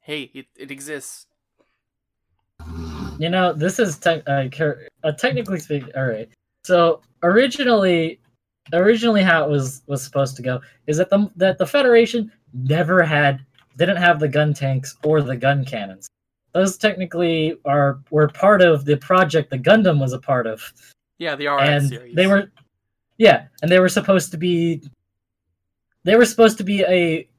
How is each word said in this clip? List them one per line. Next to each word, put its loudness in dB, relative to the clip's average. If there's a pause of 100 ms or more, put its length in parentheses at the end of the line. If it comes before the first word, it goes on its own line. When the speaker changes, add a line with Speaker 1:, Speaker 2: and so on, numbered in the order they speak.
Speaker 1:
Hey, -12 (100)
it, -20 (100)
it -18
exists." -16 (1900)
Speaker 2:
You -6
know, 0
this -4
is -2
te-, -2
uh, -4
cur-, -6 (200)
uh, -2
technically -6
speaking, -10
all -4
right. -8 (380)
So 2 (220)
originally, 0 (540)
originally 2
how 2
it -4
was, -4
was -6
supposed -4
to -16
go -6 (280)
is -2
that 0
the, 2
that 0
the 0
Federation 2 (240)
never 0
had, 0 (320)
didn't 0
have 2
the -2
gun 0
tanks -6
or 2
the -6
gun 0
cannons. -12 (460)
Those 0
technically -2 (100)
are, 0 (120)
were 2
part 4
of 4
the 0
project 0
the -6
Gundam 4
was -2
a -8
part -2
of. -10 (560)
Speaker 1:
Yeah, -6
the -6
R 0
X 4
Speaker 2:
And 2
Speaker 1:
series. -12
Speaker 2:
they 2
were, 2 (680)
yeah, 4 (160)
and 0
they 6
were 4
supposed 0
to -12
be, -2 (1200)
they 2
were 4
supposed 2
to -10
be -2
a 0 (120)